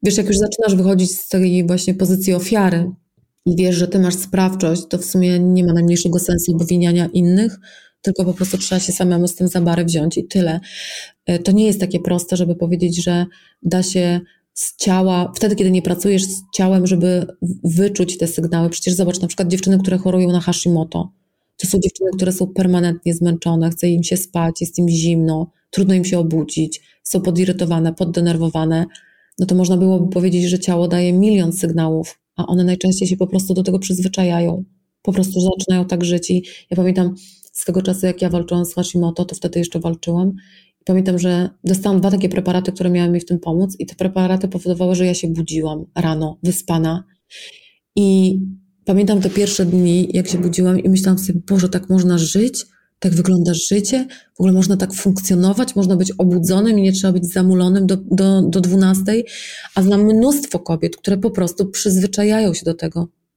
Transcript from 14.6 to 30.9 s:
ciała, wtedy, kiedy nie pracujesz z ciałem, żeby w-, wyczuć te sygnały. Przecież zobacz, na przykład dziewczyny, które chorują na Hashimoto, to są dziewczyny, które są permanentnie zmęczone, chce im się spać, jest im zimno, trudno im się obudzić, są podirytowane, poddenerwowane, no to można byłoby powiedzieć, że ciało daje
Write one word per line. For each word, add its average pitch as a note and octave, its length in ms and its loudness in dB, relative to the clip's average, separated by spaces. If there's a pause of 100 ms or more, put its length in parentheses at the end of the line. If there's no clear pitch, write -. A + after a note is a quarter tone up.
ciała, F#3 600 2
wtedy, G#3+ 200 0
kiedy F#3+ 140 2
nie F#3 120 2
pracujesz F#3 420 0
z - 180 -10 (120)
ciałem, F#3 320 2
żeby F3+ 400 0 (160)
w-, F3 340 -2
wyczuć F#3 420 0
te E3+ 80 -2
sygnały. E3 440 -2
Przecież F#3 240 -4
zobacz, F#3 260 -2
na F3+ 80 -2
przykład F3+ 200 -4
dziewczyny, F#3+ 300 2
które F#3 200 0
chorują F#3 340 2
na F3+ 80 2
Hashimoto, E3+ 720 -2 (440)
to - 100 -8
są G3 120 0
dziewczyny, F#3 380 -2
które F#3 160 0
są F#3 140 -2
permanentnie F3 680 0
zmęczone, E3+ 560 0
chce E3 180 -2
im F3 140 2
się F3+ 140 -2
spać, E3 440 -4
jest - 180 -8
im F3 100 2
zimno, E3 640 0 (200)
trudno F#3+ 240 2
im F3+ 100 2
się F3+ 140 -2
obudzić, D#3+ 600 -2 (220)
są - 180 -2
podirytowane, F3 720 0
poddenerwowane, E3 920 0 (520)
no F#3 80 0
to F3+ 80 0
można F#3 220 2
byłoby F#3 340 2
powiedzieć, F3+ 340 0
że F3+ 140 0
ciało F3 300 0
daje F3+ 240 0